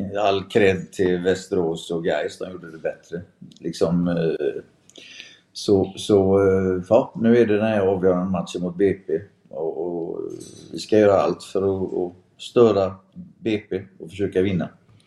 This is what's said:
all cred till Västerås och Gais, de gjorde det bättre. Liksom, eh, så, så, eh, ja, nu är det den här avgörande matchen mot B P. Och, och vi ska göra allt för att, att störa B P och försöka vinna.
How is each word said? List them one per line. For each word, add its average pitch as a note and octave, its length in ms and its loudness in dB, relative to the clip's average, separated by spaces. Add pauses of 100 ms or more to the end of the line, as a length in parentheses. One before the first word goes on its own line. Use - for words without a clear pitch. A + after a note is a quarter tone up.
(180)
all G2 260 0
cred F#2+ 480 2
till F2+ 300 0
Västerås F2+ 680 -2
och E2+ 140 -4
Gais, D#2 340 -4
de F2+ 140 -10
gjorde E2+ 180 -16
det D#2+ 80 -18
bättre. D#2+ 420 -10 (400)
Liksom, F2 480 -2
eh, D#2+ 540 -2 (880)
så, F#2+ 440 0
så, G2 420 2
eh, F#2+ 500 2
ja, B2 320 2
nu A2+ 160 4
är A#2 100 6
det G#2 100 2
den G#2+ 100 0
här G#2+ 140 0
avgörande F#2+ 500 2
matchen F2+ 320 -4
mot F2 140 -6
B F#2+ 160 2
P. - 200 -8 (360)
Och, E2 380 -6
och E2+ 340 -6 (520)
vi E2 60 -10
ska G#2+ 200 2
göra G2+ 220 6
allt F2 220 0
för - 200 -4 (220)
att, - 140 -8
att F2+ 140 -4 (260)
störa G2 560 2 (440)
B A2 200 -4 (120)
P F#2 120 -6 (160)
och E2+ 120 -16
försöka F#2 320 -2
vinna. F#2 260 -2 (380)